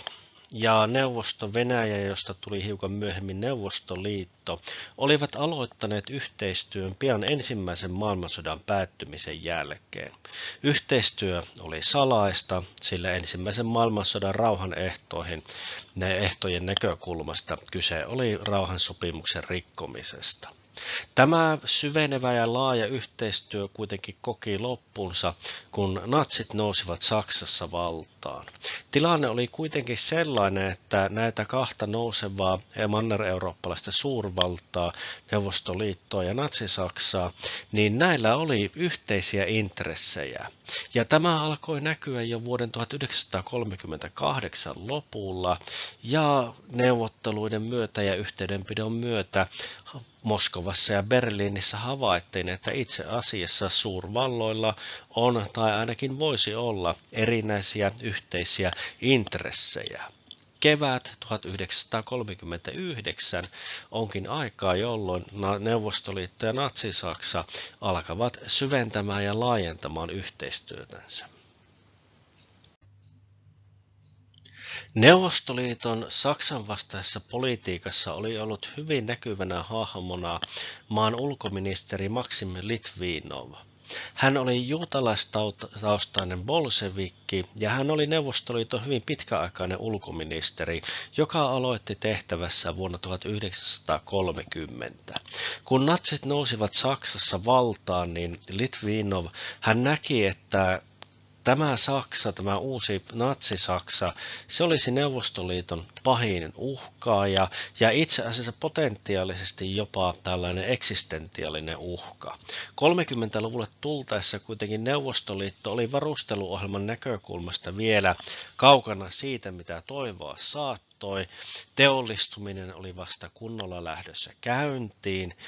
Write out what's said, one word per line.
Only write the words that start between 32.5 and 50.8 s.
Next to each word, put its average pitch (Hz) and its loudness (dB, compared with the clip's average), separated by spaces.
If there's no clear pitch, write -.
ja 107 0
manner-eurooppalaista 98 0
suurvaltaa, 92 0
Neuvostoliittoa 98 -2
ja 92 0
Natsi-Saksaa, 98 -2
niin 107 4
näillä 135 4
oli 131 2
yhteisiä 101 0
intressejä. 85 -2
Ja 117 4
tämä 160 4
alkoi 151 -2
näkyä 147 -4
jo 117 -4
vuoden 120 -2
tuhat 117 -4
yhdeksänsataakolmekymmentäkahdeksan 110 -2
lopulla, 95 -2
ja 139 4
neuvotteluiden 110 2
myötä 113 -2
ja 98 4
yhteydenpidon 98 -4
myötä 113 0
Moskovassa 98 2